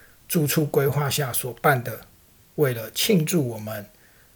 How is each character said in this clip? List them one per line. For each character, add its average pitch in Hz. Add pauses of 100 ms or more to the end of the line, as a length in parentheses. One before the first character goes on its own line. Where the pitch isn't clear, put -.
(280)
住 151
处 151
规 139
划 139
下 131
所 120
办 135
的， 110 (560)
为 135
了 113
庆 180
祝 151
我 113
们 107 (480)